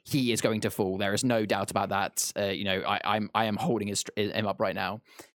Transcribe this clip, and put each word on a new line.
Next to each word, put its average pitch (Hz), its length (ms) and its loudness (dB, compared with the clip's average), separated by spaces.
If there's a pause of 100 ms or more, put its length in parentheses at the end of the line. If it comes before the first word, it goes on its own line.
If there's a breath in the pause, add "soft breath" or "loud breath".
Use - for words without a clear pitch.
he 127 280 2
is 110 80 2
going 110 220 2
to 110 80 0
fall. 95 300 0
There 101 160 0
is 101 80 0
no 117 220 2
doubt 98 260 0
about 98 180 0
that. 98 480 -2
Uh, 101 80 0
you 98 180 -2
know, 95 240 0
I, 101 160 0
I'm, 107 300 0
I 113 120 2
am 107 100 0
holding 107 320 0
his, 101 160 -4 (120)
him 104 300 0
up 98 160 -2
right 95 140 0
now. 95 260 -4 (380 loud breath)